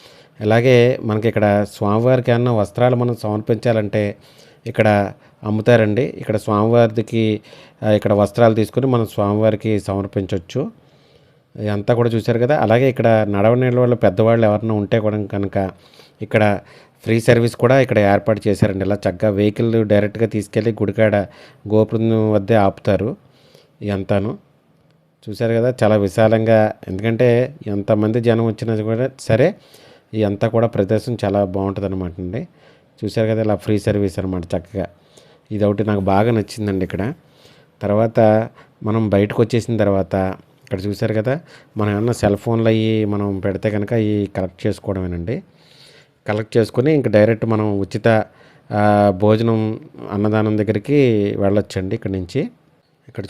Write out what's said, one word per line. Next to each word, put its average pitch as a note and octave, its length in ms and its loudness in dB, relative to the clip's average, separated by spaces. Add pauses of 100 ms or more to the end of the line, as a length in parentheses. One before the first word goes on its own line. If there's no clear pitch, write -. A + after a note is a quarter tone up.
(400)
అలాగే A#2 360 4 (320)
మనకి G#2+ 240 -2
ఇక్కడ G#2+ 140 0 (300)
స్వామివారికి A#2+ 560 0
ఏమన్నా A#2+ 200 0 (100)
వస్త్రాలు B2 340 0
మనం A#2+ 280 -2
సమర్పించాలంటే G#2+ 800 -2 (600)
ఇక్కడ A#2 220 2 (560)
అమ్ముతారండి. A2 640 2 (160)
ఇక్కడ G#2+ 160 -4
స్వామివారికి, A2+ 840 0 (600)
ఆ, A2 80 0
ఇక్కడ G#2 220 2
వస్త్రాలు G#2+ 460 4
తీసుకుని B2+ 280 -2
మనం A#2+ 260 0
స్వామివారికి G#2+ 640 0
సమర్పించవచ్చు. G2 840 -6 (960)
ఇదంతా G#2 380 -4
కూడా A#2+ 160 2
చూశారు A2+ 300 0
కదా. B2 260 2
అలాగే A#2+ 240 4
ఇక్కడ A#2+ 180 0 (220)
నడవని A#2+ 520 2
వాళ్ళు B2 140 2
పెద్దవాళ్ళు A2+ 540 2
ఎవరైనా G#2+ 240 -2
ఉంటే G#2 260 0
కూడా G#2+ 180 -2 (180)
కనుక G2+ 220 -4 (640)
ఇక్కడ A2 220 0 (600)
ఫ్రీ A2 160 0
సర్వీస్ A#2 360 2
కూడా B2 240 2
ఇక్కడ A#2+ 200 2 (140)
ఏర్పాటు G2+ 340 0
చేశారండి. F#2+ 380 0
ఇలా G2+ 200 0
చక్కగా G2 240 0 (100)
వెహికల్ G#2+ 340 0 (180)
డైరెక్ట్గా G#2 440 0
తీసుకెళ్ళి A2 360 -2
గుడికాడ G#2 440 0 (580)
గోపురం A2 640 2
వద్దే G#2 200 2 (100)
ఆపుతారు. G2 440 -2 (760)
ఇదంతాను G2+ 460 -2 (920)
చూశారు A2+ 280 -4
కదా, A#2 160 0 (140)
చాలా G#2+ 120 4
విశాలంగా, A2 600 2 (300)
ఎందుకంటే A2+ 400 0 (400)
ఎంతమంది G#2+ 540 0
జనం A#2 260 2
వచ్చినా A2+ 260 -4 (160)
కూడా A#2 180 -2 (120)
సరే A#2+ 280 0 (680)
ఇదంతా G#2 340 0
కూడా A#2 200 2
ప్రదేశం A2 460 -2 (100)
చాలా G2+ 160 0 (160)
బాగుంటుంది G2 340 -4
అనమాట F#2 300 -6
అండి. F#2 220 -8 (580)
చూశారు A2 320 -2
కదా, A2 100 -2
ఇలా G#2+ 140 0
ఫ్రీ G#2+ 240 -4
సర్వీస్ G2+ 400 -2
అనమాట F#2 240 -6 (100)
చక్కగా. F#2 320 -6 (640)
ఇదొకటి G#2 320 -2
నాకు G2+ 200 -2 (100)
బాగా G#2+ 180 2
నచ్చిందండి G2+ 560 -2
ఇక్కడ. F2+ 160 -6 (800)
తర్వాత G#2+ 380 0 (640)
మనం A2 260 -2
బయటకు G2+ 320 0
వచ్చేసిన A2+ 360 -2
తర్వాత G2 380 0 (500)
ఇక్కడ G2 220 -6
చూశారు A2 260 -4
కదా, A2 220 -2 (420)
మనం G#2 140 -2
ఏమన్నా A2 220 0
సెల్ G2+ 240 0
ఫోన్లు A2+ 320 0
అవి A2 360 0
మనం G2+ 340 -4
పెడితే F#2+ 300 -4
కనుక G#2 240 -4
అవి G#2+ 200 0 (240)
కలెక్ట్ F#2 300 -8
చేసుకోవడమేనండి. F#2 680 -6 (920)
కలెక్ట్ G#2+ 300 -6
చేసుకొని A#2+ 360 0
ఇంక C#3 140 0
డైరెక్ట్ G#2+ 380 2
మనం G#2+ 220 0 (120)
ఉచిత, G2 280 -4 (600)
ఆ, G#2+ 120 -2 (400)
భోజనం A2 380 2 (520)
అన్నదానం G#2+ 460 0
దగ్గరికి G#2+ 420 0 (380)
వెళ్ళొచ్చండి G2 580 -2
ఇక్కడి G2 240 -6
నుంచి. F#2 220 -6 (640)
ఇక్కడ - 220 -14